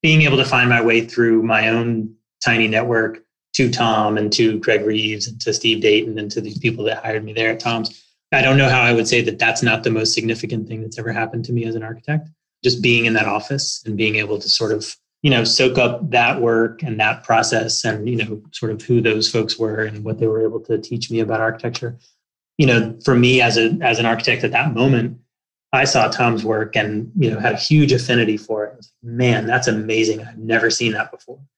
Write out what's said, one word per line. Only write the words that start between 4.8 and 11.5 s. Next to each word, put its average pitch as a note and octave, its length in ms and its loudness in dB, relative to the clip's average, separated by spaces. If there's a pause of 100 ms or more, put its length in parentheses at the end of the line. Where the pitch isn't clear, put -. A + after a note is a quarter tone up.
Reeves G#2+ 400 -2
and - 160 -14
to A2 100 -2
Steve A#2 300 -2
Dayton A2 360 2
and G#2 120 -8
to A2+ 100 -6
these G#2 180 -10
people A2+ 260 -4
that A2 200 -4
hired A2 200 -4
me G#2+ 80 -12
there A2+ 180 -2
at A2+ 100 -6
Tom's. A2+ 420 -6 (300)
I C#3 80 2
don't C3+ 160 4
know C3+ 140 4
how B2+ 100 2
I A#2+ 140 4
would A2+ 120 2
say A#2+ 140 2
that A2 180 -4
that's A2+ 240 0
not A2 220 0
the A#2 60 0
most A2 240 0
significant A2+ 520 -4
thing A2 140 -10
that's A2 180 -12
ever A2+ 140 -6
happened A2+ 320 -6
to - 80 -8